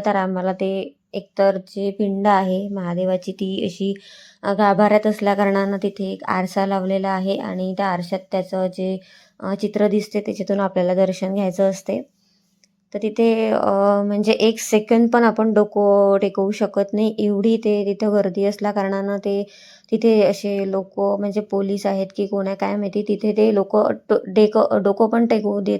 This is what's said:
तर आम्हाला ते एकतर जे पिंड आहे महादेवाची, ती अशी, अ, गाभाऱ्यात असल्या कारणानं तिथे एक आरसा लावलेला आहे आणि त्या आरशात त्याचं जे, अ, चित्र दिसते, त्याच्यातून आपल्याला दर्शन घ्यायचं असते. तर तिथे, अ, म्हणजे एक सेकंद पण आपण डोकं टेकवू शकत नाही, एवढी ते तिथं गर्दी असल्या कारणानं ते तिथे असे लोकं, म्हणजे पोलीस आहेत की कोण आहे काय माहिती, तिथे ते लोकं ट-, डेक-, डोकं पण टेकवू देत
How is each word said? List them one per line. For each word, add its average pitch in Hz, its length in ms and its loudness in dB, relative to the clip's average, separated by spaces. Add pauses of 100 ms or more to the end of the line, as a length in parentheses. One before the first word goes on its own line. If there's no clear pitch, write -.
तर 208 100 0
आम्हाला 185 380 -2
ते 190 420 -6 (180)
एकतर 196 440 0
जे 196 340 -6
पिंड 196 360 -2
आहे 190 420 0
महादेवाची, 185 640 -4
ती 190 340 -6
अशी, 196 280 -4 (500)
अ, 202 100 -2
गाभाऱ्यात 208 540 2
असल्या 208 260 0
कारणानं 196 500 0
तिथे 196 280 -6
एक 190 120 -10
आरसा 190 420 -2
लावलेला 196 440 -2
आहे 190 280 -2
आणि 185 400 -6
त्या 202 80 0
आरशात 180 340 -4 (120)
त्याचं 185 360 -2
जे, 185 320 -6 (400)
अ, 190 140 -6
चित्र 208 340 0
दिसते, 208 340 -2
त्याच्यातून 202 380 -4
आपल्याला 185 340 0
दर्शन 190 400 0
घ्यायचं 190 360 0
असते. 196 320 -6 (920)
तर 208 80 -6
तिथे, 220 480 2
अ, 214 120 2 (440)
म्हणजे 202 260 0
एक 220 280 2
सेकंद 226 500 2
पण 233 140 4
आपण 220 300 2
डोकं 202 680 4
टेकवू 196 300 0
शकत 202 420 -2
नाही, 214 260 0
एवढी 208 380 2
ते 208 280 0
तिथं 202 280 0
गर्दी 196 320 0
असल्या 202 260 -2
कारणानं 196 460 -2
ते 202 300 -4 (440)
तिथे 220 300 4
असे 196 500 0
लोकं, 202 480 -2
म्हणजे 202 220 -4
पोलीस 196 440 -4
आहेत 196 220 -2 (100)
की 202 100 -2
कोण 196 200 -4
आहे 196 80 -4
काय 196 200 -4
माहिती, 208 260 -4
तिथे 208 300 -2
ते 214 220 4
लोकं 202 300 2 (260)
ट-, - 40 2 (140)
डेक-, 214 480 4
डोकं 202 340 2
पण 233 160 2
टेकवू 208 360 0
देत 202 180 0